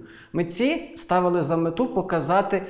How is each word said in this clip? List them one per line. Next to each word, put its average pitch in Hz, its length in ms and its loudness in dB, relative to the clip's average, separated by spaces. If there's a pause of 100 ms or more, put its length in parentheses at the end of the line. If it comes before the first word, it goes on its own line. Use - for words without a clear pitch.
(340)
Митці 233 600 -2
ставили 180 460 2
за 156 160 0
мету 165 300 0
показати 175 840 0